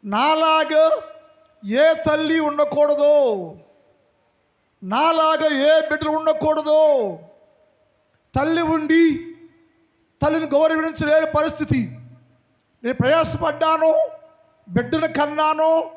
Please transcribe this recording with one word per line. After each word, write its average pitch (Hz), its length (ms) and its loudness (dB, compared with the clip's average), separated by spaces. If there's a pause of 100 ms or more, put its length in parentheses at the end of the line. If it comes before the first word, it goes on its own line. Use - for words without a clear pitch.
నాలాగా 311 840 2 (760)
ఏ 285 280 4 (120)
తల్లి 311 340 0
ఉండకూడదు, 294 1080 2 (1300)
నాలాగా 311 720 0
ఏ 302 260 4
బిడ్డలు 311 300 -4
ఉండకూడదు. 311 1040 0 (1200)
తల్లి 320 260 0
ఉండి 320 720 0 (880)
తల్లిని 311 240 -2
గౌరవించలేని 320 800 0
పరిస్థితి. 302 520 -2 (1040)
నేను 247 100 -4
ప్రయాసపడ్డాను, 320 1120 0 (600)
బిడ్డను 240 380 -2
కన్నాను 311 920 0